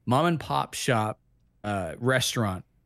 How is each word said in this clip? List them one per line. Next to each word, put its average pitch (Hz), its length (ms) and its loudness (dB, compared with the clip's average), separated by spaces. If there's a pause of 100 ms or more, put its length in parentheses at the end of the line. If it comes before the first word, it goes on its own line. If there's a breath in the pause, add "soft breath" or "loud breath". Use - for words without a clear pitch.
mom 135 200 4
and 170 140 2
pop 139 340 -4
shop, 110 440 0 (460)
uh, 95 340 -4
restaurant 120 680 0 (220)